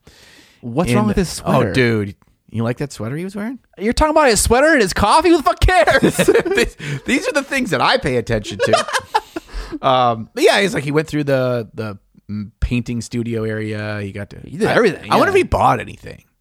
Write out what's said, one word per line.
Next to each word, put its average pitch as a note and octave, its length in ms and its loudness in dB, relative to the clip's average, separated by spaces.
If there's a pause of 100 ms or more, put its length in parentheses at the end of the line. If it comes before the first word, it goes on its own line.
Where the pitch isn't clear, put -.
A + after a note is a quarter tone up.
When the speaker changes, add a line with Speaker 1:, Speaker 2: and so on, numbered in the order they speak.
(600)
Speaker 1:
What's B2+ 280 -2
Speaker 2:
And B2 80 2
Speaker 1:
wrong - 100 2
with G3+ 100 -2
this F3+ 280 -2
Speaker 2:
oh, - 100 -2
Speaker 1:
sweater? A#2 180 2
Speaker 2:
dude, A2+ 420 0 (340)
you A2 140 -4
like A#2+ 140 -4
that C#3+ 160 -8
sweater A#2 240 -8
he E3+ 80 -8
was F#3+ 100 -12
wearing? A3 240 -8 (180)
Speaker 1:
You're G#3+ 160 0
talking D4+ 180 2
about D4+ 180 4
his G#3 120 2
sweater C4+ 300 4
and D4 100 4
his F#3 120 0
coffee? C#4+ 360 4
Who E4+ 80 6
the C#4 60 -4
fuck E4+ 160 0
cares? E4+ 580 4
Speaker 2:
<laughs> F3+ 80 2 (300)
This, - 220 0 (280)
these C#4 220 0
are B4+ 60 -2
the C#4+ 100 0
things C4 280 -4
that B2+ 100 0
I F#3+ 160 2
pay D3 180 -2
attention A2 440 -4
to. D5 320 0
Speaker 1:
<laughs> C5+ 40 -2 (840)
Speaker 2:
Um, B2 520 0
but C4+ 100 -2
yeah, C#4 180 4
he's G3 120 0
like, C#3+ 120 -4
he D3 60 -4
went D3+ 160 0
through D3 180 -4
the, B2+ 480 0
the, G#2+ 240 -8 (320)
mm, G#2 220 -8 (100)
painting A#2+ 400 -2
studio A2+ 420 -6
area. G#2+ 560 -6
He G2+ 140 -8
got G2+ 160 -10
to - 100 -18
Speaker 1:
He - 180 -14
did G#3 120 0
Speaker 2:
I, - 40 0
Speaker 1:
everything, E3+ 380 0
Speaker 2:
I E3 60 4
wonder E4 140 2
if F#4+ 40 2
Speaker 1:
yeah. G4+ 40 4
Speaker 2:
he E4+ 40 4
bought A#2+ 380 0
anything. G2 420 -16 (180)